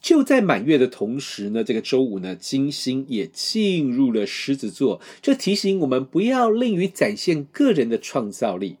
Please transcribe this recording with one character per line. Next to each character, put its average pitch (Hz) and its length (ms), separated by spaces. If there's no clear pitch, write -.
就 311 220
在 220 180
满 135 240
月 151 140
的 127 80
同 120 320
时 104 320
呢， 110 140
这 120 100
个 110 60
周 131 220
五 101 180
呢， 92 160
金 139 340
星 135 380
也 104 180
进 180 680
入 127 200
了 107 120
狮 - 320
子 110 140
座， - 300
这 277 140
提 202 200
醒 196 260
我 151 60
们 131 180
不 160 180
要 247 260
吝 226 260
于 175 120
展 123 300
现 156 280
个 269 280
人 131 160
的 113 100
创 110 320
造 101 260
力。 92 240